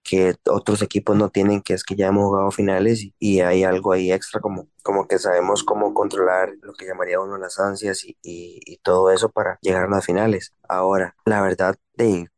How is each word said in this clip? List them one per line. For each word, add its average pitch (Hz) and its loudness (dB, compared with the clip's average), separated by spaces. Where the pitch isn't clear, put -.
que 92 2
otros 104 0
equipos 101 0
no 104 2
tienen, 101 0
que 95 -4
es 92 -4
que 98 -8
ya 98 2
hemos 101 2
jugado 98 0
finales 101 0
y, 98 -16
y 98 2
hay 90 4
algo 92 2
ahí 92 0
extra, 95 -4
como, 92 -8
como 98 -2
que 98 2
sabemos 95 0
cómo 104 -2
controlar 95 0
lo 101 -18
que 98 -20
llamaría 92 -4
uno 98 -8
las 92 -10
ansias 98 -4
y, 87 -20
y, 87 -16
y - -20
todo 92 4
eso 92 2
para 101 -4
llegar 92 0
a 95 -2
las 101 0
finales. 98 0
Ahora, 92 0
la 104 2
verdad, 95 0
de, 95 0